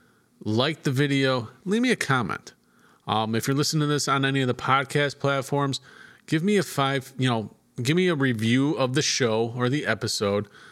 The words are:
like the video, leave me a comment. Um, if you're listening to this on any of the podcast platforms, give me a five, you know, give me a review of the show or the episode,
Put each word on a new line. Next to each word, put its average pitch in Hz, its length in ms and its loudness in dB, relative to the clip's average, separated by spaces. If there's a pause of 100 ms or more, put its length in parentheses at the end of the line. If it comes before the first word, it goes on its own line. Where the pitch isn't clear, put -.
(420)
like 127 400 0
the 151 80 0
video, 135 580 0 (160)
leave 214 180 0
me 254 80 2
a 214 60 2
comment. 117 560 -2 (540)
Um, 110 280 0
if 113 140 -2
you're 139 80 0
listening 151 240 0
to 147 60 0
this 147 220 -2
on 135 160 2
any 135 160 0
of 131 60 0
the 123 80 0
podcast 139 640 0
platforms, 139 640 -2 (460)
give 156 160 -2
me 208 140 2
a 180 60 2
five, 135 560 -2
you 131 100 2
know, 113 220 -2 (320)
give 147 140 2
me 185 120 4
a 170 60 2
review 131 600 2
of 127 200 -2
the 147 80 0
show 117 540 0
or 123 120 0
the 143 160 -2
episode, 104 640 -2 (240)